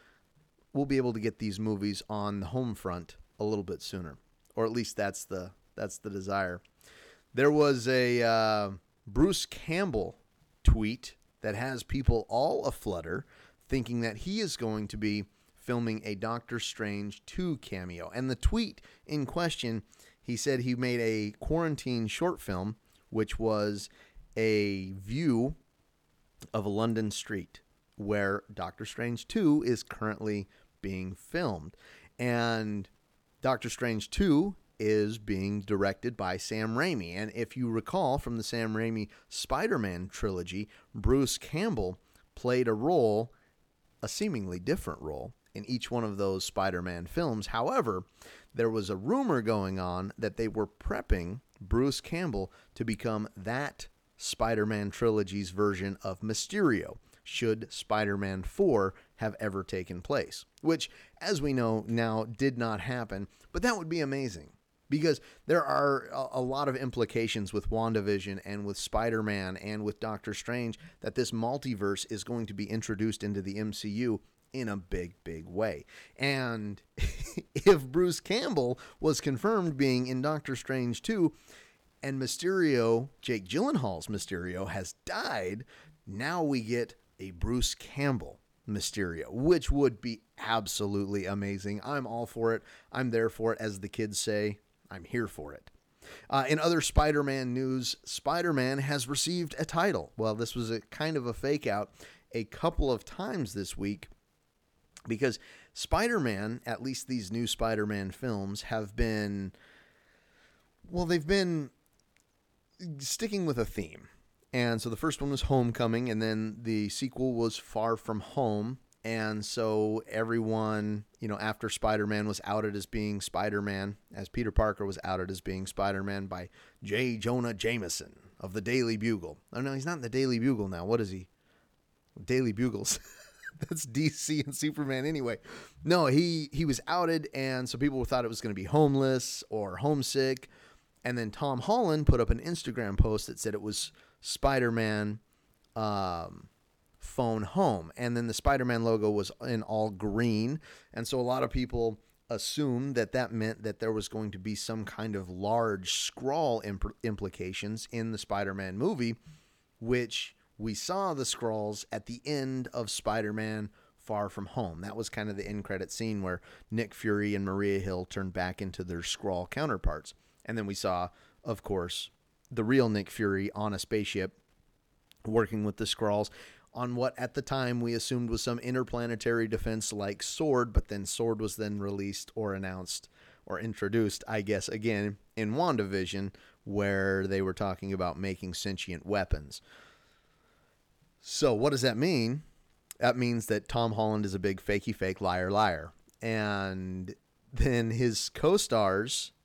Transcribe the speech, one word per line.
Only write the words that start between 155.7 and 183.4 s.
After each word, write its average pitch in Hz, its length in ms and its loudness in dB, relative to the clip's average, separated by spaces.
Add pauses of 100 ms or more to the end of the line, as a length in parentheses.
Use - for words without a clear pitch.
Skrull 131 760 0
imp-, 104 380 -6
implications 101 880 -4
in 113 180 -4
the 107 80 -4
Spider-Man 98 580 -4
movie, 120 380 0 (640)
which 117 560 -2 (240)
we 107 160 -4
saw 185 400 -2
the 135 80 -2
Skrulls 107 720 -2
at 107 140 -4
the 120 180 -10
end 131 480 -2
of 117 180 -4
Spider-Man 107 800 -2 (260)
Far 104 320 -2
From 101 180 -8
Home. 87 340 -4
That 98 160 -10
was 110 120 -4
kind 107 220 -6
of 98 60 -6
the 101 100 -6
end 104 160 -6
credit 92 300 -6
scene 110 280 -2
where 90 200 -2 (280)
Nick 110 260 -2
Fury 104 420 2
and 98 80 0
Maria 98 340 2
Hill 92 280 -2
turned 95 260 -6
back 90 280 -2
into 92 220 -6
their 87 200 -6
Skrull 90 460 -2
counterparts. 104 640 -2 (360)
And 113 80 -4
then 107 100 -2
we 101 80 -4
saw, 90 340 0 (340)
of 110 220 -6
course, 90 460 -4 (420)
the 117 100 0
real 123 260 6
Nick 104 220 0
Fury 98 420 0
on 104 220 -4
a 95 60 -4
spaceship 101 580 -2 (880)
working 110 380 2
with 104 120 -2
the 113 80 -2
Skrulls 104 460 2 (420)
on 123 220 -4
what 123 240 0
at 123 160 -4
the 139 80 -2
time 123 380 0
we 117 140 0
assumed 120 360 0
was 113 120 0
some 120 180 -2
interplanetary 117 880 0
defense 110 440 -2
like 101 300 -4
sword, 127 500 2
but - 140 4
then 101 180 -6
sword 113 360 0
was 104 160 -2
then 104 240 -4
released 98 560 -4
or 104 180 -2
announced 92 540 -6 (360)